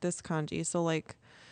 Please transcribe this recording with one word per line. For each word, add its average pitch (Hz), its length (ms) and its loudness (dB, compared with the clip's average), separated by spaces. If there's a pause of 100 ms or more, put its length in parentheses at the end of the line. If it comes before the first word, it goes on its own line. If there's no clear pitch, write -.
this 180 200 0
kanji." 160 460 0
So, 175 160 2
like, 165 320 0 (380)